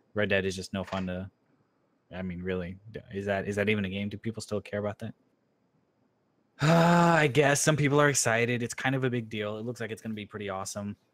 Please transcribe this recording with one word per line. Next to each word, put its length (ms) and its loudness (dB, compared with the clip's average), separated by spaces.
Red 160 0
Dead 160 2
is 100 -2
just 180 -10
no 120 -4
fun 220 -4
to, 220 -6
I 60 -8
mean, 200 -8
really, 360 -6
d-, 60 -12
is 120 -6
that, 240 0
is 80 -4
that 100 2
even 160 2
a 60 -4
game? 180 -6
Do 100 -8
people 240 -8
still 200 -6
care 180 -8
about 200 -6
that? 200 -10
<sighs> 40 -20
Uh, 580 6
I 80 6
guess 340 4
some 140 4
people 240 4
are 80 6
excited. 560 2
It's 100 -6
kind 220 -2
of 80 0
a 60 0
big 200 -2
deal. 280 -4
It 80 -8
looks 160 -8
like 100 -6
it's 100 -10
gonna 140 -8
be 100 -8
pretty 240 -10
awesome. 460 -6